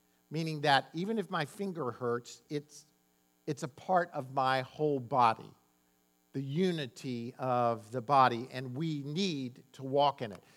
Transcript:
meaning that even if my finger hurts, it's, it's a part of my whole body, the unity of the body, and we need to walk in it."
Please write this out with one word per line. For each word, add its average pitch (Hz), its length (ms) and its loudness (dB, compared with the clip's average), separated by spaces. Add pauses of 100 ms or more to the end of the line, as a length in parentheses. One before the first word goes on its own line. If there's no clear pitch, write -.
(300)
meaning 156 320 -4
that 139 320 4
even 202 240 -4
if 180 120 -4
my 165 140 -2
finger 165 460 -6
hurts, 120 580 -4
it's, - 380 -10 (600)
it's 160 180 -6
a 147 40 -4
part 175 460 0
of 131 180 -8
my 131 300 2
whole 147 380 -2
body, 120 520 2 (800)
the 135 80 -6
unity 139 1000 -2
of 120 520 2
the 127 100 -4
body, 127 520 4
and 131 240 -8
we 151 260 -4
need 143 680 -4
to 139 100 -18
walk 139 400 2
in 110 100 -6
it." 87 100 -16 (140)